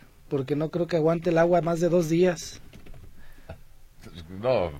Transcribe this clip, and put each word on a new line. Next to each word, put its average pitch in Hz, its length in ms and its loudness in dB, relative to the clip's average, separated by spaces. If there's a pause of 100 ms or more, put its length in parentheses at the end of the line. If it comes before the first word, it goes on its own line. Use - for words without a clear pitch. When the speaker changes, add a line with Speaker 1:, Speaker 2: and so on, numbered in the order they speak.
(280)
Speaker 1:
porque 139 280 -2
no 151 160 -2
creo 170 160 -2
que 175 100 -4
aguante 165 320 2
el 165 80 4
agua 170 240 4
más 165 180 0
de 175 100 2
dos 165 200 2
días. 170 520 2 (1800)
Speaker 2:
No, 107 380 2